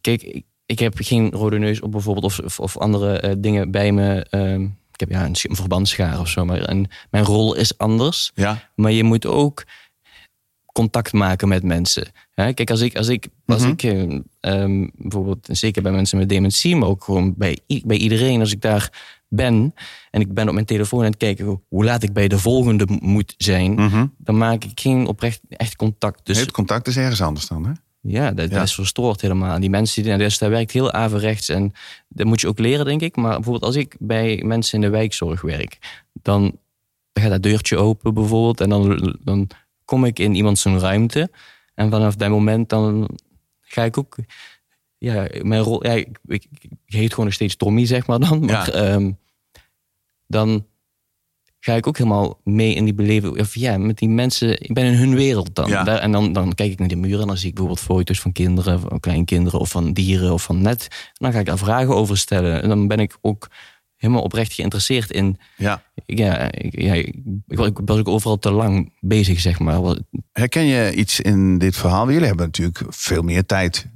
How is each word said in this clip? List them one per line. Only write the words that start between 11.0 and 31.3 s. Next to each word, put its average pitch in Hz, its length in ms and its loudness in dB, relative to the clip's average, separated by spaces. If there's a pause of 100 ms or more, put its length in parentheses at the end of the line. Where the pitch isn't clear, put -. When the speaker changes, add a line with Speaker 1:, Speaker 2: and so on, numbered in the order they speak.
Speaker 1:
maken 101 360 2
met 92 140 2
mensen. 87 440 0 (280)
Hè? 110 180 0
Kijk, 123 180 -2
als 113 100 2
ik, 120 160 0
als 110 120 -2
ik, 120 180 -2 (200)
als 117 160 2
Speaker 2:
Mhm. 127 80 4
Speaker 1:
ik, 170 120 -4
eh, 95 360 0 (220)
ehm, 98 540 0
bijvoorbeeld, 98 560 -6
zeker 107 320 -2
bij 98 100 0
mensen 95 260 0
met 95 100 2
dementie, 98 480 2
maar 110 120 2
ook 95 160 -2
gewoon 95 320 0
bij 90 220 -2 (100)
i-, 139 160 -4
bij 110 120 0
iedereen, 113 440 2
als 104 120 0
ik 104 80 -6
daar 107 320 0 (360)
ben 117 460 2 (360)
en 107 100 -2
ik 98 140 -2
ben 107 140 0
op 78 60 0
mijn 107 120 -2
telefoon 107 340 -2
aan 113 60 2
het 107 100 0
kijken, 101 280 -2
hoe, 98 240 -4
hoe 98 160 0
laat 117 180 2
ik 101 100 -2
bij 101 160 2
de 98 100 2
volgende 117 480 4
m-, 98 140 0
moet 101 360 0
zijn, 92 380 2
Speaker 2:
Mhm. 104 320 2 (120)
Speaker 1:
dan 110 200 0
maak 113 260 0
ik - 160 -12
geen 131 260 2
oprecht 113 420 -4
echt - 280 -6
contact. 107 500 -2
Dus 95 100 0
Speaker 2:
Nee, 120 80 2
het 139 100 -10
contact 110 320 -2
is 127 100 -2
ergens 127 260 0
anders 76 240 -4
dan, 80 200 -6
hè? 131 60 -2 (280)
Speaker 1:
Ja, 110 320 -2
dat, 82 180 -4
Speaker 2:
Ja. 98 60 -2
Speaker 1:
dat 95 100 2
is - 80 -2
verstoord 104 460 -2
helemaal. 92 400 0
Die 98 100 0
mensen 107 320 0
die, 107 140 0
dus 104 220 0
dat 107 120 2
werkt 113 220 0
heel 127 200 0
averechts 107 560 -2